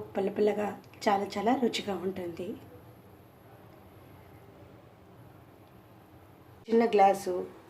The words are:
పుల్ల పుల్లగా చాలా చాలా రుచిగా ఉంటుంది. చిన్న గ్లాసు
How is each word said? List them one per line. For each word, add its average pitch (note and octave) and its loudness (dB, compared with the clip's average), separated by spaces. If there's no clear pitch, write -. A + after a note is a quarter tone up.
పుల్ల G3 -2
పుల్లగా G#3 0
చాలా G3+ 2
చాలా G#3 0
రుచిగా G3+ -2
ఉంటుంది. F3+ -8
చిన్న A3+ 6
గ్లాసు G3 4